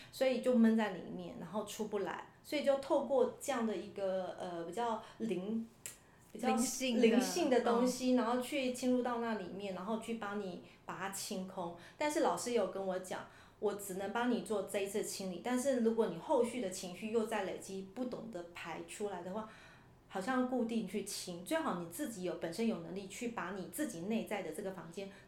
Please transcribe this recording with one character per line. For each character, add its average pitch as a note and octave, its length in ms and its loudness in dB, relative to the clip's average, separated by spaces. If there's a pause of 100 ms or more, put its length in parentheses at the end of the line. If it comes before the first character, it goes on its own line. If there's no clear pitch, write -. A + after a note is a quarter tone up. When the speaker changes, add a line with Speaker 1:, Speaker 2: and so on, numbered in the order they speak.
(120)
Speaker 1:
所 - 140 0
以 B3+ 160 4
就 B3 140 4
闷 A3+ 200 10
在 G#3+ 180 2
里 - 220 -10
面， F3 240 -10
然 F3 120 -10
后 G#3+ 120 -2
出 - 220 -6
不 G#3+ 140 -2
来。 - 300 -4 (140)
所 - 140 -2
以 C4+ 60 0
就 C#4 140 6
透 C4+ 260 4
过 A#3 380 4
这 C#4+ 100 -2
样 A#3 160 2
的 G#3 80 0
一 G#3 160 -6
个， F#3+ 480 -2
呃， F3 240 -4
比 E3+ 80 -6
较 A3+ 320 -2 (140)
灵-， G#3+ 500 -2 (640)
比 - 80 -12
较 A#3+ 80 0
Speaker 2:
灵 A3+ 100 6
性 B3+ 380 2
的， A3 60 6
Speaker 1:
灵 A#3 180 8
性 D#4 300 4
的 A#3+ 100 8
东 A#3 260 6
西， B3+ 280 4
Speaker 2:
嗯。 - 20 6
Speaker 1:
然 A3+ 100 4
后 B3 160 2
去 B3+ 300 0
进 B3+ 180 0
入 B3 140 4
到 A#3+ 140 0
那 A#3 160 0
里 F#3+ 160 -4
面， F#3+ 260 -6
然 F3 80 -6
后 G#3+ 160 -2
去 A#3 140 -4
帮 G#3 260 -4
你 F#3 240 -6 (220)
把 E3+ 120 -8
它 F#3+ 120 -4
清 F#3+ 360 -4
空。 E3+ 300 -6 (220)
但 D4+ 120 2
是 D4+ 120 2
老 F#3 160 4
师 A#3+ 160 -2
有 G#3 140 4
跟 F#3+ 200 -4
我 F#3 120 0
讲， - 280 -8 (320)
我 G3+ 140 0
只 F#3+ 220 -6
能 G3 180 -4
帮 A#3+ 180 2
你 F#3+ 100 4
做 G3+ 220 0
这 - 160 -2
一 G3 80 0
次 G3 160 -2
清 F#3+ 280 -4
理， E3+ 120 -8
但 B3+ 160 2
是 B3 200 4
如 A3+ 160 4
果 A3 120 4
你 E3 100 -4
后 C#4 260 4
续 - 180 -2
的 F#3+ 80 -2
情 F#3 260 -6
绪 A3 160 -6
又 A3+ 140 2
在 G#3+ 180 0
累 F3 160 -4
积， F#3+ 360 -8
不 B3+ 100 -4
懂 - 260 -8
得 F3 220 -8
排 E3+ 340 -8
出 G#3 220 -6
来 F3+ 140 -6
的 F#3 100 -8
话， G#3+ 160 -6 (600)
好 F#3+ 120 -4
像 B3+ 200 0
要 B3 60 2
固 B3 180 0
定 A3 220 -2
去 G3 160 -2
清， - 400 -8
最 D#4+ 140 0
好 A3+ 220 -2
你 E3+ 100 -6
自 C#4 200 -4
己 F#3 140 -8
有， E3 120 -2
本 E3+ 180 -6
身 A3+ 140 0
有 F3+ 140 0
能 E3 140 -8
力 G3 120 -6
去 A#3 220 -6
把 F3+ 220 -4
你 F#3+ 160 -6
自 D4 200 -4
己 E3+ 140 -8
内 A3 240 0
在 G3+ 160 -4
的 E3 120 -6
这 - 100 -6
个 F#3+ 80 -4
房 E3 200 -12
间 G3 180 -8 (180)